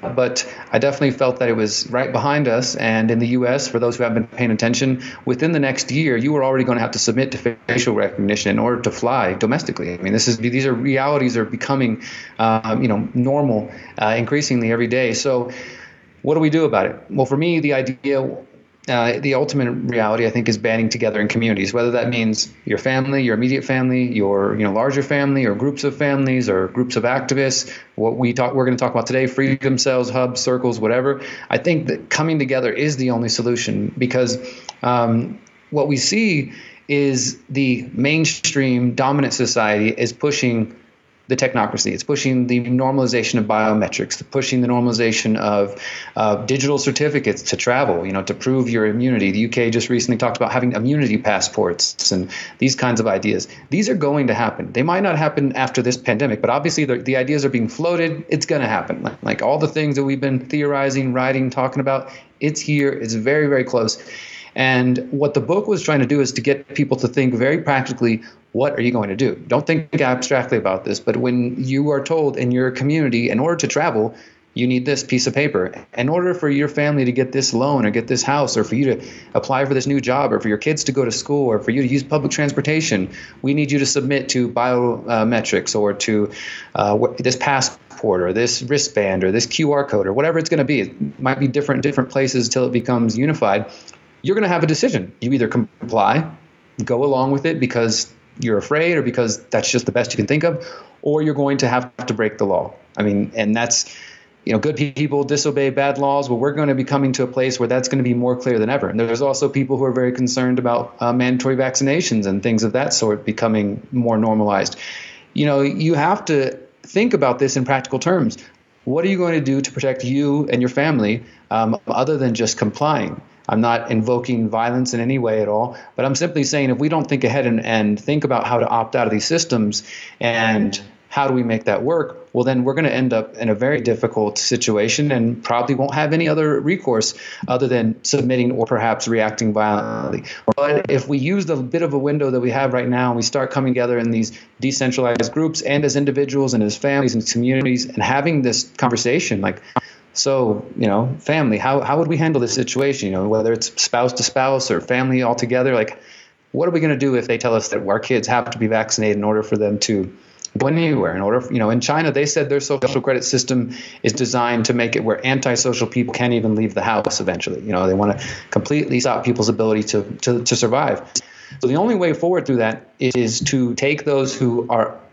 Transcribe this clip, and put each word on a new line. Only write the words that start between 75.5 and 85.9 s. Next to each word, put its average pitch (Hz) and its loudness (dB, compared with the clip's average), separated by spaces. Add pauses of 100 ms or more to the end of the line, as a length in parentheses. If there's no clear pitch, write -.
In 123 0
order 180 0
for 160 -2
your 143 2
family 147 0
to 123 0
get 127 2
this 135 0
loan 131 2
or 104 2
get 113 -2
this 120 0
house, 139 0
or 107 2
for - -2
you 131 2
to - -6 (280)
apply 135 0
for 139 0
this 131 0
new 139 2
job, 123 0
or 104 2
for 110 -2
your 104 2
kids 156 -2
to 135 0
go 131 0
to 113 -2
school, 143 -2
or 107 2
for 101 -2
you 135 2
to 127 2
use 135 0
public 147 0
transportation, 147 0 (320)
we 135 0
need 147 2
you 143 2
to 135 2
submit 131 0
to 123 0
biometrics 117 0
or 104 2